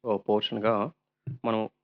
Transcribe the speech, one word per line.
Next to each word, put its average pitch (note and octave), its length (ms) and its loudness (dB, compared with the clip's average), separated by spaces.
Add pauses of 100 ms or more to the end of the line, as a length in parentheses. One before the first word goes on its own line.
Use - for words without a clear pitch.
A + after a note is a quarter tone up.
ఆహ్, G#2 140 2
పోర్షన్‌గా G#2+ 540 0 (720)
మనం A2+ 160 2 (220)